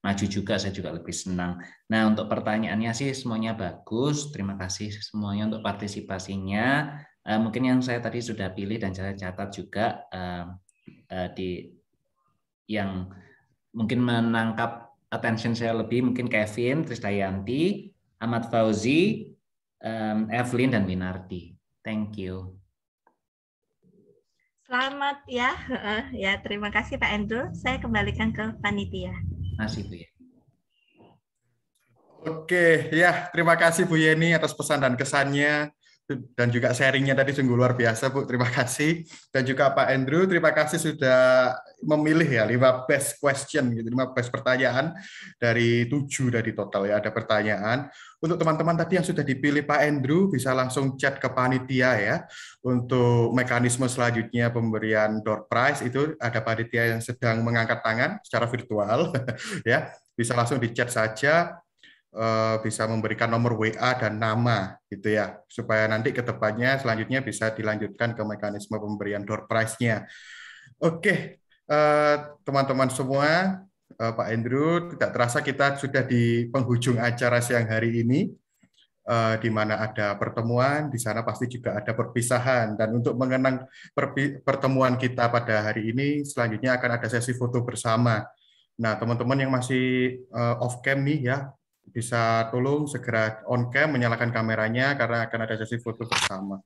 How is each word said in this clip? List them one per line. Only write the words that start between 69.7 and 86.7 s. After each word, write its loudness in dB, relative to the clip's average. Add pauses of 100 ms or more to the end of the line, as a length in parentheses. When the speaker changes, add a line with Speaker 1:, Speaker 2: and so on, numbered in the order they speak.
Speaker 3:
Oke, 0 (240)
eh, 4 (280)
teman-teman 2
semua, 0 (320)
eh, -2
Pak -2
Andrew, 0
tidak 0
terasa 2
kita 0
sudah 0
di 2
penghujung 2
acara 2
siang 2
hari 0
ini, 2 (800)
eh, 2
di 0
mana 0
ada -2
pertemuan, 0
di -4
sana -2
pasti -4
juga -4
ada -4
perpisahan. 0
Dan 0
untuk 0
mengenang 0 (320)
perpi-, -2
pertemuan 2
kita 2
pada 2
hari -2
ini, 0
selanjutnya 0